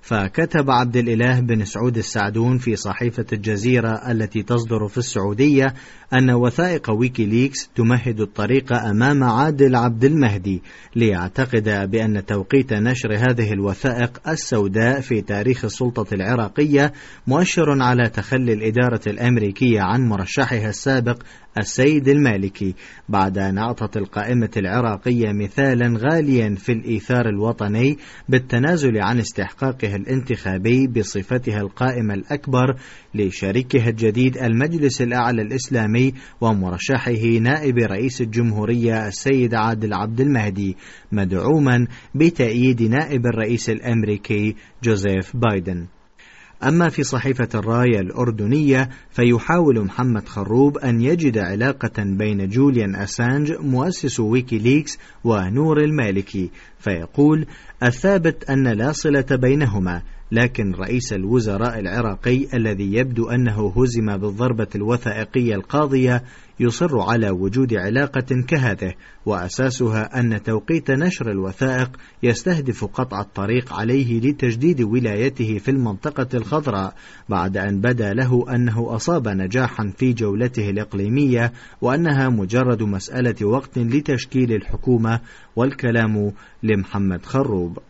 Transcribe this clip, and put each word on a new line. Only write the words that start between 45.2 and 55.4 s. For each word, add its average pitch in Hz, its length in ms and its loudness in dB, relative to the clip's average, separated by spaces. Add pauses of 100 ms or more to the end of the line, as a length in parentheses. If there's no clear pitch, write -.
بايدن. 95 520 -2 (760)
أما 165 260 4
في 147 140 -2
صحيفة 123 520 -2
الراية 113 440 2
الأردنية، 123 880 0 (200)
فيحاول 120 760 2
محمد 117 420 -2
خروب 123 500 2
أن 117 240 0
يجد 143 360 2
علاقة 107 680 -2
بين 98 440 -2
جوليان 113 480 2
أسانج 127 560 -2 (100)
مؤسس 139 580 -2
ويكيليكس 123 800 2 (260)
ونور 117 600 2